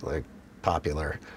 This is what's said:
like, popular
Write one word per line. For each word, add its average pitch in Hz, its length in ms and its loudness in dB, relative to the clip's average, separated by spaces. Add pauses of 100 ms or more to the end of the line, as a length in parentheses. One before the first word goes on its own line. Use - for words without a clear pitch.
like, 73 200 0 (380)
popular 76 580 2 (180)